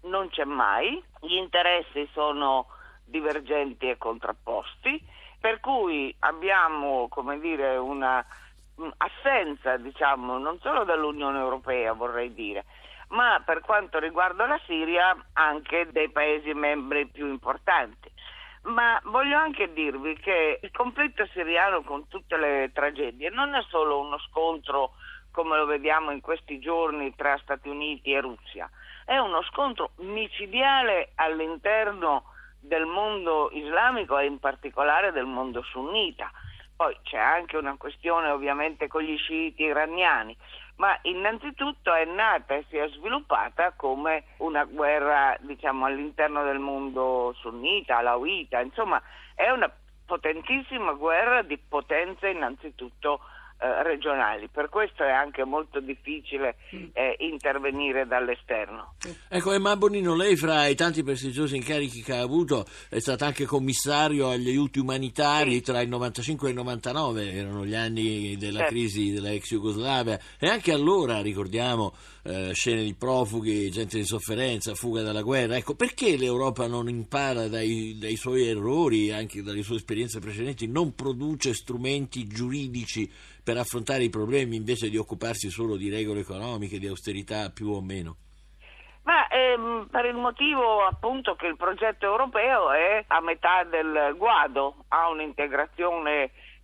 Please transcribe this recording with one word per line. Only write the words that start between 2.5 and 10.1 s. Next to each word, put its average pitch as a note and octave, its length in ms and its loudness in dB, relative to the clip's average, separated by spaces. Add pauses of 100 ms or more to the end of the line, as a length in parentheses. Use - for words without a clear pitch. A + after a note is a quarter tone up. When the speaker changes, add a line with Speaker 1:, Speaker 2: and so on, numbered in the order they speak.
Speaker 1:
divergenti C#3+ 840 -2
e A#2+ 100 -2
contrapposti, A2+ 1080 -6 (360)
per - 180 0
cui F3+ 600 0
abbiamo, D#3 880 2
come C#3+ 320 -6
dire, C#3 380 0
una, C3 460 0 (560)
mm, D#3+ 160 -8
assenza, E3 800 0
diciamo, C3 600 0